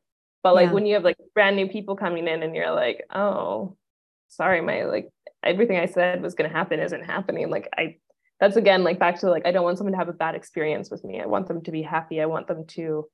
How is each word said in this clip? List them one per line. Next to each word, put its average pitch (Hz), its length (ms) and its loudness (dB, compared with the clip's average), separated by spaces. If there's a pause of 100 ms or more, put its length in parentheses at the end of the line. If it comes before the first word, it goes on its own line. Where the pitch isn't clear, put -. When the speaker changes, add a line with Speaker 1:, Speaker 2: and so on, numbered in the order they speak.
(420)
Speaker 1:
But, 180 120 8
like, 180 140 8
Speaker 2:
Yeah. 170 40 2
Speaker 1:
when 208 140 2
you 208 80 4
have, 180 100 2
like, 175 120 4 (180)
brand 202 220 6
new 190 120 0
people 196 280 -6
coming 170 320 -4
in 160 140 -2
and 160 120 -6
you're 160 180 -2
like, 156 320 0 (100)
"Oh, 196 640 -2 (520)
sorry, 170 320 0
my, - 240 -2
like, - 240 -4 (340)
everything 190 360 2
I 165 80 2
said 180 360 0
was 175 120 -6
gonna 151 160 0
happen 165 300 -2
isn't 175 240 -4
happening." - 460 -4
Like, - 260 -6
I, 165 200 -4 (440)
that's 202 160 4
again, 190 280 6
like, 175 140 0
back 175 220 2
to, 190 100 2
like, 165 160 0
I 180 60 4
don't 180 120 2
want 180 140 0
someone 196 140 -4
to 185 60 -2
have 170 120 -2
a - 40 -10
bad 160 200 -4
experience 151 560 -6
with - 120 -12
me. 95 180 -10
I - 60 -8
want 196 220 -2
them 170 140 -6
to 170 100 -10
be 160 100 -6
happy. 160 380 -6
I 156 60 0
want 160 200 -4
them 160 220 -6
to 156 460 -6